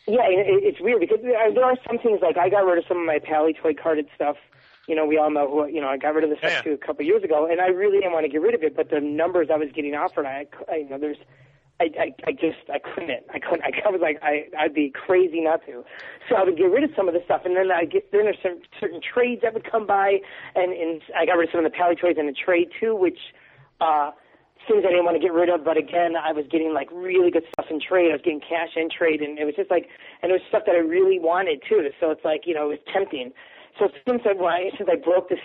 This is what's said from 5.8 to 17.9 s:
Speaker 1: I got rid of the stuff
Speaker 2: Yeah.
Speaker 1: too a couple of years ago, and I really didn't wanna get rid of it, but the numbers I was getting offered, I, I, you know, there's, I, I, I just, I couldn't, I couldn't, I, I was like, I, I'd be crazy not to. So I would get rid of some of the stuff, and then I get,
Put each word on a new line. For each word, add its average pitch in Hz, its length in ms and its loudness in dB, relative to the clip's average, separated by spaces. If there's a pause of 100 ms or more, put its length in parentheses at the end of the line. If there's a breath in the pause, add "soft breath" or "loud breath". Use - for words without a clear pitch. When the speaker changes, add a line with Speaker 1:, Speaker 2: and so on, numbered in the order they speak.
Speaker 1:
I 139 100 -2
got 147 180 -2
rid 156 80 2
of 151 80 2
the 147 60 -2
stuff 170 140 -2
Speaker 2:
Yeah. 143 120 -2
Speaker 1:
too 156 100 -2
a 139 40 -4
couple 147 240 -8
of 143 40 -2
years 381 180 2
ago, 156 220 2
and 170 160 0
I 185 60 2
really 196 320 2
didn't 185 140 0
wanna 156 160 0
get 156 120 -2
rid 226 140 2
of 156 80 -2
it, 151 120 0
but 156 140 -2
the 151 100 0
numbers 156 540 0
I 151 40 2
was 151 180 -2
getting 147 180 -4
offered, 156 320 -4
I, 139 220 -8 (200)
I, 170 100 -4
you 143 120 -8
know, 135 80 -10
there's, 147 240 -6 (580 soft breath)
I, 175 60 2 (120)
I, 160 180 -4 (120)
I 156 40 -2
just, - 360 -4
I 143 120 -6
couldn't, 170 320 -10 (180)
I - 80 -12
couldn't, 165 240 -4
I, 135 100 -4 (140)
I 208 60 2
was 180 100 -2
like, 156 220 -2
I, 151 340 -2
I'd 151 160 0
be 147 160 0
crazy 180 500 2
not 160 280 0
to. 123 180 -14 (420 loud breath)
So 240 80 2
I 190 80 4
would 185 140 2
get 190 80 4
rid 220 180 4
of 277 140 0
some 190 100 2
of 165 60 0
the 170 120 0
stuff, 160 200 0
and 180 100 0
then 190 160 2
I 170 140 0
get, - 260 -4